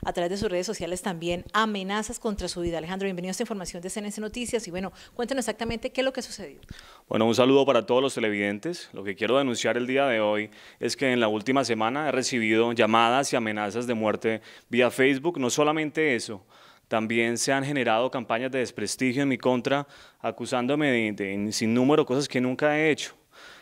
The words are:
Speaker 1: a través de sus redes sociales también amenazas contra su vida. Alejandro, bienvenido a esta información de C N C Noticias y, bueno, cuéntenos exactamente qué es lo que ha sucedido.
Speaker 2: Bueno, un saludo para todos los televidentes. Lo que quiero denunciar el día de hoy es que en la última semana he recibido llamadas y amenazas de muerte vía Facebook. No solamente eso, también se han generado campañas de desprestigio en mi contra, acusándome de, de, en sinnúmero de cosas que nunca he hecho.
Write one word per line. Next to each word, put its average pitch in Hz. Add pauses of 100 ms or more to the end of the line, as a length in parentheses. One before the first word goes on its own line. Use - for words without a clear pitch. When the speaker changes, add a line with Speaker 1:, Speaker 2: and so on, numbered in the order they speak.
Speaker 1:
a -
través 175
de 196
sus 202
redes 180
sociales 180
también 175
amenazas 208
contra 202
su 180
vida. 170
Alejandro, 185
bienvenido 185
a -
esta 185
información 196
de 185
C 214
N 208
C 208
Noticias 220
y, 175
bueno, 185 (220)
cuéntenos 240
exactamente 226
qué -
es 262
lo 269
que 262
ha 240
sucedido. 147 (460)
Speaker 2:
Bueno, 110
un 117
saludo 131
para 120
todos 123
los 135
televidentes. 104
Lo 98
que 98
quiero 110
denunciar 120
el 120
día 135
de 117
hoy 107 (300)
es 120
que 135
en 120
la 110
última 117
semana 117
he -
recibido 117
llamadas 117
y 139
amenazas 107
de 123
muerte 110 (280)
vía 123
Facebook. 139
No 123
solamente 151
eso, 110 (440)
también 113
se 135
han 135
generado 127
campañas 123
de 131
desprestigio 120
en 139
mi 127
contra, 131 (320)
acusándome 127
de, 113
de, 98
en 101
sinnúmero 127
de -
cosas 131
que 131
nunca 147
he 156
hecho. - (480)